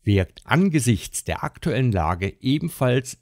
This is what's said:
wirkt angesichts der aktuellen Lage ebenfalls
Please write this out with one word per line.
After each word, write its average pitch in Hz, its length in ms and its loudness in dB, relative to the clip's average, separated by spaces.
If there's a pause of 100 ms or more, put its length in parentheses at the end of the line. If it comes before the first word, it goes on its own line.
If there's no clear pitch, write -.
wirkt 95 440 0
angesichts 147 800 0
der - 180 -6
aktuellen 127 480 -2
Lage 90 500 0
ebenfalls 131 800 -2